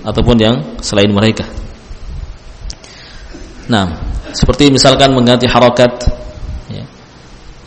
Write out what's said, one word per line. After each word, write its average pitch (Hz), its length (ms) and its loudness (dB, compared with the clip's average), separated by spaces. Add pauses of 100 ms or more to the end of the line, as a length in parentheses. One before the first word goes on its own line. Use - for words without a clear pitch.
ataupun 117 320 2
yang 113 240 2 (240)
selain 104 240 2
mereka. 104 400 0 (2250)
Nah, 95 160 0 (480)
seperti - 320 2
misalkan 135 480 4
mengganti 120 320 2
harokat, 120 640 4 (560)
ya, 101 160 -12 (840)